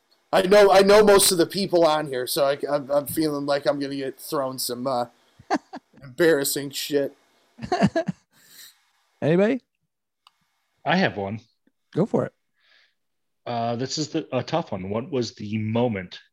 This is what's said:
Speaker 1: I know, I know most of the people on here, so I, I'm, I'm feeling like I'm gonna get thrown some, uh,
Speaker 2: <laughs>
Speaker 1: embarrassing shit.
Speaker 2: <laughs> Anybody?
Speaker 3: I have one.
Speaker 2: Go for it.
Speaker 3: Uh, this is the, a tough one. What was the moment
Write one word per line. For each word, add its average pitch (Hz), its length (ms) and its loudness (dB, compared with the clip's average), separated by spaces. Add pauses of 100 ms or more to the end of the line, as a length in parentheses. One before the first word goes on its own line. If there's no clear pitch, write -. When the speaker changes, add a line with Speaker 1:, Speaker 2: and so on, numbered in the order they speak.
(320)
Speaker 1:
I 185 100 2
know, 196 280 8
I 190 120 8
know 202 220 8
most 196 280 6
of 175 60 0
the 165 80 2
people 175 400 2
on 151 220 0
here, 127 180 -6
so - 180 -2
I, 143 140 0 (120)
I'm, 143 200 -4
I'm 143 160 0
feeling 147 400 -4
like 143 200 -2
I'm 143 120 0
gonna 139 180 -8
get 135 240 -8
thrown 131 380 -6
some, 123 280 -8
uh, 123 200 -4 (440)
Speaker 2:
<laughs> 381 60 -2 (460)
Speaker 1:
embarrassing 143 680 0
shit. 139 460 -4 (420)
Speaker 2:
<laughs> - 1600 -8
Anybody? 196 400 0 (1200)
Speaker 3:
I 160 120 0
have 151 200 0
one. 101 240 -6 (540)
Speaker 2:
Go 160 100 2
for 131 220 -2
it. - 60 -12 (1120)
Speaker 3:
Uh, 117 300 -4
this 131 200 -8
is 151 140 -6
the, - 200 -6
a 127 120 -4
tough - 300 -6
one. 95 180 -8
What 113 200 -6
was 123 240 -4
the 107 220 -8
moment 110 640 -4 (120)